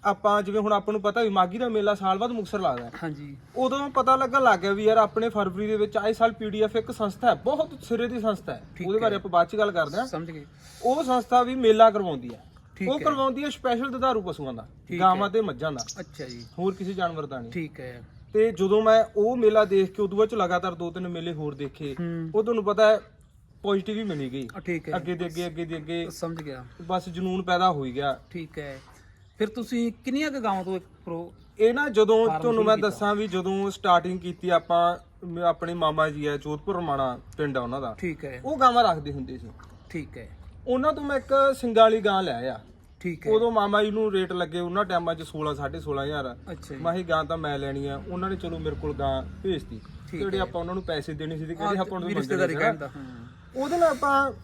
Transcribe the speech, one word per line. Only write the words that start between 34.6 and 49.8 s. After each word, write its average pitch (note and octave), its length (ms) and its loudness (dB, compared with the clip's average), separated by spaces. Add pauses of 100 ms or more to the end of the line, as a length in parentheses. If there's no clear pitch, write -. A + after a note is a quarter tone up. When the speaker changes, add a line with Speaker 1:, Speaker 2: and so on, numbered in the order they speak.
Speaker 1:
ਮ-, E3+ 120 -8
ਆਪਣੇ E3+ 360 0
ਮਾਮਾ D#3 340 2
ਜੀ D3 180 -4
ਆ, D3 100 -2
ਜੋਧਪੁਰ D3+ 400 -6
ਰਮਾਣਾ C#3 420 -2 (180)
ਪਿੰਡ C#3+ 220 -2
ਆ - 20 0
ਉਹਨਾਂ B2 200 -6
ਦਾ। A2+ 180 -8
Speaker 2:
ਠੀਕ E3 260 -8
ਹੈ। C3 200 -12
Speaker 1:
ਉਹ D4 120 -2
ਗਾਵਾਂ B3 280 6
ਰੱਖਦੇ D#3 280 0
ਹੁੰਦੇ B2+ 260 -10
ਸੀ। A2+ 100 -16 (420)
Speaker 2:
ਠੀਕ D3+ 280 -12
ਹੈ। A2 100 -16 (380)
Speaker 1:
ਉਹਨਾਂ C4 260 2
ਤੋਂ D4 100 -6
ਮੈਂ C#4+ 140 -2
ਇੱਕ C4+ 440 4
ਸਿੰਗਾਂ A3+ 240 8
ਵਾਲੀ A3 160 6
ਗਾਂ F#3+ 220 2
ਲੈ D#3 120 -2
ਆਇਆ। B2+ 260 -6 (400)
Speaker 2:
ਠੀਕ F3 260 -6
ਹੈ। F3+ 60 2
Speaker 1:
ਉਦੋਂ A3+ 200 4
ਮਾਮਾ G#3 320 4
ਜੀ G#3+ 60 0
ਨੂੰ G#3+ 220 0
ਰੇਟ F#3 200 0
ਲੱਗੇ F3 280 -4
ਉਹਨਾਂ F3+ 240 0
ਟਾਈਮਾਂ E3+ 300 0
'ਚ D#3+ 80 -10
ਸੋਲਾਂ, D3+ 320 -6
ਸਾਢੇ C#3 260 -8
ਸੋਲਾਂ C#3 240 -4
ਹਜ਼ਾਰ। C#3 320 -6 (160)
Speaker 2:
ਅੱਛਾ D3+ 220 -14
ਜੀ। C3+ 80 -12
Speaker 1:
ਮੈਂ E3 100 0
ਕਿਹਾ F#3 160 -4
ਗਾਂ D#3 160 2
ਤਾਂ D#3+ 120 -4
ਮੈਂ C#3+ 220 -4
ਲੈਣੀ C#3 280 -6
ਆ, C#3 220 -8
ਉਹਨਾਂ F3+ 220 -6
ਨੇ F#3+ 60 -4
ਚਲੋ E3 220 -8
ਮੇਰੇ D#3 180 -6
ਕੋਲ D3 160 -6
ਗਾਂ C3+ 300 -2 (200)
ਭੇਜਤੀ। D#3+ 380 -6 (300)